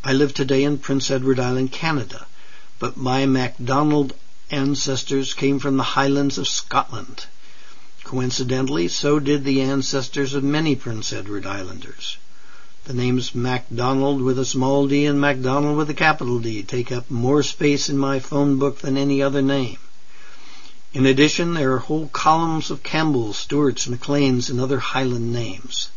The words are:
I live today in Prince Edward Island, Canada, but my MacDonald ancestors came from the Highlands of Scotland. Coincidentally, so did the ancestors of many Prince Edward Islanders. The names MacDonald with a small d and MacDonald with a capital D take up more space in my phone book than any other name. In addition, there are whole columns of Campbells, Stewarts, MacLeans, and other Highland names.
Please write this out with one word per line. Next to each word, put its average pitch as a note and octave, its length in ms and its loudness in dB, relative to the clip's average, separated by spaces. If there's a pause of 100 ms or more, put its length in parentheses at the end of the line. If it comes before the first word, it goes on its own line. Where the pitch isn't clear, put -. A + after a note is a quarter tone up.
I C3+ 80 2
live C3+ 220 4
today C3+ 280 2
in C#3+ 160 2
Prince C#3 320 0
Edward C3 300 2
Island, B2+ 320 0
Canada, D3 540 -2 (520)
but C3 180 -4
my C3 300 2
MacDonald C3+ 880 2 (380)
ancestors C3+ 840 0
came C#3 240 2
from C3+ 180 0
the C3 60 2
Highlands C#3 560 2
of - 80 -2
Scotland. - 800 -2 (800)
Coincidentally, B2+ 840 0
so D3 320 2
did C#3+ 260 2
the C3+ 180 4
ancestors C3+ 720 0
of C#3 100 0
many D3 320 2
Prince A2 360 -4
Edward G2+ 340 -6
Islanders. - 680 -6 (680)
The C3+ 80 -4
names B2 400 0
MacDonald B2+ 880 0
with B2+ 160 2
a C3 60 0
small C#3 440 2
d C#3+ 160 4
and C#3+ 160 2
MacDonald C#3+ 560 2
with D3+ 140 0
a C3 40 -4
capital C#3+ 440 2
D A2+ 240 -2
take B2 280 -4
up A#2+ 200 -4
more C3 320 2
space C#3+ 480 0
in C#3 80 0
my C3+ 200 0
phone C#3+ 400 2
book C3+ 200 0
than C3+ 180 -2
any C#3 260 2
other C#3 200 2
name. C3+ 340 0 (1160)
In C3 100 2
addition, D3+ 500 4
there C3 200 2
are B2+ 40 2
whole D3+ 300 -4
columns D#3+ 600 2
of C3+ 120 -6
Campbells, C3+ 540 0
Stewarts, C#3+ 500 0
MacLeans, B2+ 640 0
and B2+ 100 -2
other C3 200 0
Highland B2 520 -2
names. - 680 -4